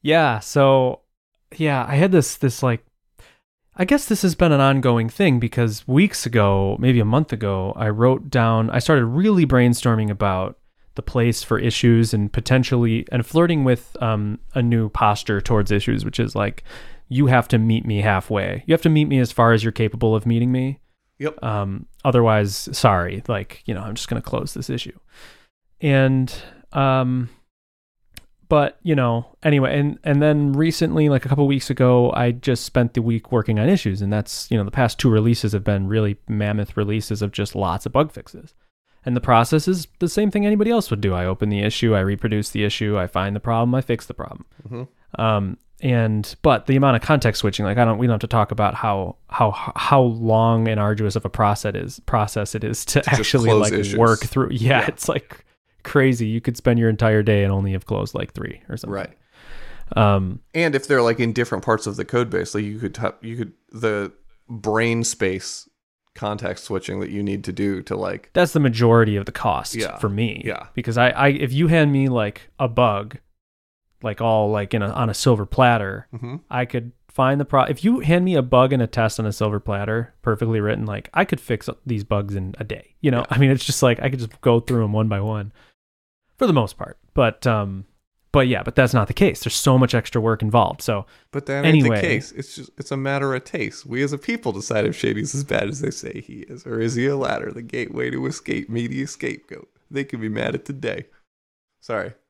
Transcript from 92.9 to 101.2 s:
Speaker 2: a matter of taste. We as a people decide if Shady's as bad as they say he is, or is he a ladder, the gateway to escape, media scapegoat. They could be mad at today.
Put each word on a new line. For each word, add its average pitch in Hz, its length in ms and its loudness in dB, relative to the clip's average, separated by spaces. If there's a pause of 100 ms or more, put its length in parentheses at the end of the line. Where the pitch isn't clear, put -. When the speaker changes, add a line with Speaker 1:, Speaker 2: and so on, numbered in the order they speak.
Speaker 2:
a 139 60 -6
matter 135 380 -4
of 127 100 -8
taste. - 400 -8
We 123 180 -6
as 143 80 -2
a 143 60 -6
people 226 340 -6
decide 104 360 -4
if 110 100 -4
Shady's 107 380 -4
as 139 100 -4
bad 107 240 -2
as 139 120 -10
they - 100 -6
say - 300 -14
he 117 180 -20 (100)
is, - 160 -20
or 113 160 -6
is 113 140 -2
he 120 100 -2
a 139 100 -2
ladder, - 380 -4
the 117 80 -14
gateway 123 480 -8
to 131 160 -6
escape, - 440 -8
media 120 380 -6
scapegoat. - 640 -12 (220)
They 139 120 -6
could 127 160 -10
be 110 100 -6
mad 110 260 -6
at 127 100 -12
today. 131 400 -10 (720)